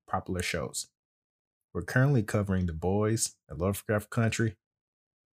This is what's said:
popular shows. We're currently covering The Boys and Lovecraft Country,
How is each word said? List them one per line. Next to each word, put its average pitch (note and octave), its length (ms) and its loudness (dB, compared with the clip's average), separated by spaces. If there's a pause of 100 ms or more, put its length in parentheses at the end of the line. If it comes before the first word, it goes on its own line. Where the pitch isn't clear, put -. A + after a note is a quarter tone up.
popular F#2 340 -2
shows. - 460 -4 (840)
We're E2+ 100 -4
currently C3 420 4
covering G2 420 0
The E2+ 60 -2
Boys G2+ 640 0 (120)
and D2 120 -8
Lovecraft G2+ 500 0
Country, A2+ 460 0 (840)